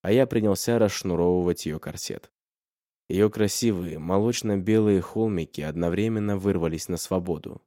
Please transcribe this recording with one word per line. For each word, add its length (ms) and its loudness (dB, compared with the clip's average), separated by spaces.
А 100 -2
я 140 6
принялся 540 0
расшнуровывать 840 0
ее 140 -6
корсет. 520 -12
Ее 200 4
красивые, 720 -2
молочно-белые 1000 2
холмики 600 -4
одновременно 760 -2
вырвались 500 0
на 100 -4
свободу. 680 -4